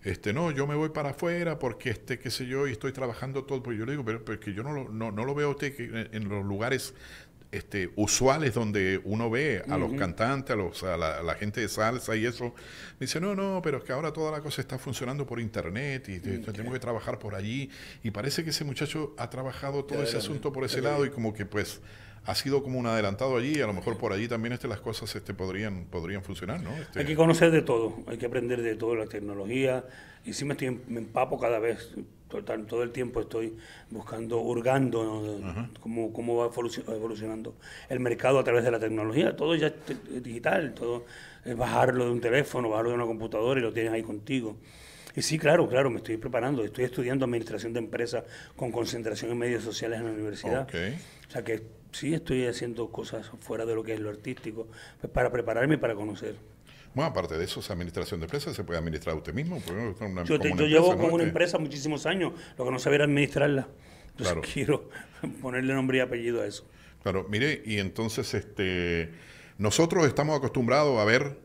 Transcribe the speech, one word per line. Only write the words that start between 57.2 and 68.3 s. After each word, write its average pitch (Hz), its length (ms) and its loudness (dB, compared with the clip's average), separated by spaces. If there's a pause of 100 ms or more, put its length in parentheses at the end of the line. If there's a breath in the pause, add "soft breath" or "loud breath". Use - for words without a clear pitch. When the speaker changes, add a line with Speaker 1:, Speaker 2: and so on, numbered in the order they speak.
Speaker 1:
de 87 60 2
eso, - 160 -4
esa 104 140 -6
administración 87 460 -4
de 80 40 -2
empresas 143 300 -4
se 90 100 -6
puede 85 140 -2
administrar 80 380 -2
usted 76 160 -6
mismo, 151 340 -2
pues, 98 340 -4
una, 92 240 -4
Speaker 2:
Yo 151 140 4
te-, - 100 4
Speaker 1:
como - 60 2
una - 80 4
Speaker 2:
yo 151 60 6
llevo 160 240 10
Speaker 1:
empresa, 180 40 4
¿no? 165 60 4
Speaker 2:
con 165 120 6
una 170 100 6
Speaker 1:
Este 165 40 4
Speaker 2:
empresa 170 300 2
muchísimos 147 480 -2
años, 170 260 2 (260 loud breath)
lo 127 80 0
que 127 40 0
no 131 80 0
sabía 143 180 6
era 147 80 8
administrarla. 143 640 4 (420 loud breath)
Entonces 95 240 0
Speaker 1:
Claro. 80 80 -2
Speaker 2:
<laughs> - 100 -6
quiero - 380 0 (500 loud breath)
ponerle 127 320 0
nombre 131 260 4
y - 20 8
apellido 120 420 0
a 104 40 0
eso. - 200 -8 (360 loud breath)
Speaker 1:
Claro, 92 280 0
mire, 127 340 2
y 107 140 0
entonces, 107 560 -2